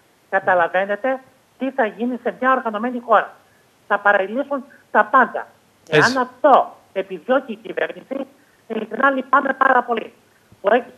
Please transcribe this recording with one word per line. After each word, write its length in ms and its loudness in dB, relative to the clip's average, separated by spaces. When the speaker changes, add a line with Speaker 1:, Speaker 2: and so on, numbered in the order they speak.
Speaker 1:
Καταλαβαίνετε 880 0
τι 140 -4
θα 140 -2
γίνει 380 -6
σε 160 -4
μια 120 0
οργανωμένη 540 -4
χώρα. 280 2
Θα 120 -2
παραλύσουν 640 -2
τα 140 4
πάντα. 420 2
Speaker 2:
Έτσι. 240 4
Speaker 1:
Εάν 100 0
αυτό 540 4
επιδιώκει 580 -4
η 40 -10
κυβέρνηση, 720 -8
ειλικρινά 420 -2
λυπάμαι 440 0
πάρα 300 0
πολύ, 300 -8
που 120 -2
έχει 120 0